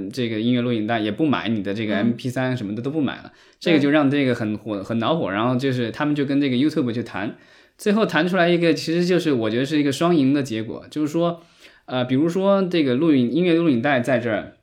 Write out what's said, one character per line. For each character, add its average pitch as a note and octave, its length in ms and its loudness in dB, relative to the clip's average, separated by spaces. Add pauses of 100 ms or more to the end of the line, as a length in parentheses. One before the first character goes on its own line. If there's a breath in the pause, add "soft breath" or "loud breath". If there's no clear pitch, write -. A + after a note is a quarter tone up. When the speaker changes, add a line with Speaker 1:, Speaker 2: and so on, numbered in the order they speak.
(140)
Speaker 1:
这 A#2+ 160 -4
个 A2 100 -4
音 A#2 140 0
乐 B2 80 0
录 B2 100 -2
影 A2 140 -2
带， A#2 140 0
也 G#2+ 120 -2
不 D#3 140 -2
买 G2+ 240 0
你 A2 140 -2
的 G2 100 -4
这 G#2+ 140 -4
个 G#2 80 -2
M G#2+ 160 0
P A#2+ 180 -6
三 B2+ 240 -2
Speaker 2:
嗯。 B2+ 40 -2
Speaker 1:
什 A#2+ 60 -10
么 G2+ 120 -6
的 A#2 80 -6
都 C#3 80 -4
不 D#3+ 100 -2
买 F#2+ 220 -2
了， - 80 -20 (280 soft breath)
这 F3 140 2
个 D3+ 60 6
就 C#3+ 100 2
让 C#3+ 220 4
这 C#3+ 140 0
个 B2 100 2
很 G#2+ 200 -4
火， G#2 200 -8
Speaker 2:
对。 F#2+ 80 -8
Speaker 1:
很 A2+ 160 -4
恼 A#2+ 160 0
火， A#2+ 160 -2
然 G#2+ 160 0
后 B2+ 80 2
就 C3+ 160 0
是 B2 180 -2
他 C3 160 -4
们 D3 80 0
就 C#3+ 120 0
跟 C#3 140 0
这 C#3+ 100 2
个 B2+ 60 0
YouTube C#3 360 0
去 A#2 100 -4
谈， G#2 360 -8 (400 soft breath)
最 G#3 160 0
后 G#3+ 120 2
谈 E3+ 220 0
出 F3+ 80 -2
来 F3 140 4
一 F3 80 4
个， E3+ 160 4
其 D3 200 -4
实 F3 120 0
就 F3+ 120 2
是 D#3+ 140 0
我 A2+ 180 0
觉 A2 80 0
得 C3 80 0
是 D3+ 140 0
一 D3 40 2
个 C#3+ 80 0
双 E3+ 240 2
赢 C3+ 180 4
的 C#3+ 100 0
结 A2 180 -4
果， F#2 300 -10
就 D3 100 -6
是 D3 100 -2
说， E3 300 -2 (440 loud breath)
呃， B2+ 200 -2
比 B2 80 -2
如 D3 160 4
说 G3 340 2
这 F3 200 2
个 B2+ 100 2
录 D3+ 220 4
影， B2 160 2
音 D#3+ 120 0
乐 F3 100 2
录 E3 160 2
影 A#2+ 120 2
带 C3+ 200 0
在 B2 180 0
这 A#2 100 -4
儿， G2 340 -4